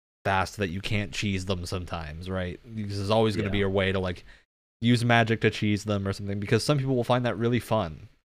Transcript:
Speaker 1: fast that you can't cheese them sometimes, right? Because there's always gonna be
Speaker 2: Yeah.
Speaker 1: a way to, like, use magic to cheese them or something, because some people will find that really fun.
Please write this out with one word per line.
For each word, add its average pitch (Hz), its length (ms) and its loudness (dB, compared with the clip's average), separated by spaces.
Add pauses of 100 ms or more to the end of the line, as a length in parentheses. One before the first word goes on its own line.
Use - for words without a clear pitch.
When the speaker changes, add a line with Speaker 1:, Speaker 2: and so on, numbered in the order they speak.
(240)
Speaker 1:
fast 95 340 0
that 101 120 0
you 95 100 -6
can't 104 320 -2
cheese 95 340 -2
them 90 200 -2
sometimes, 85 640 -8
right? 92 300 -6 (140)
Because 104 240 -6
there's 101 120 -2
always 110 260 4
gonna 104 140 -2
be 101 80 2
Speaker 2:
Yeah. 98 80 4
Speaker 1:
a 98 40 0
way 95 220 2
to, 98 60 0
like, 92 260 -4 (560)
use 117 240 4
magic 117 380 4
to 107 80 4
cheese 104 340 0
them 101 240 -2
or 95 40 0
something, 101 280 -6
because 107 240 2
some 147 140 2
people 131 180 0
will 120 80 0
find 123 220 2
that 104 120 -2
really 117 220 0
fun. 92 480 -2 (160)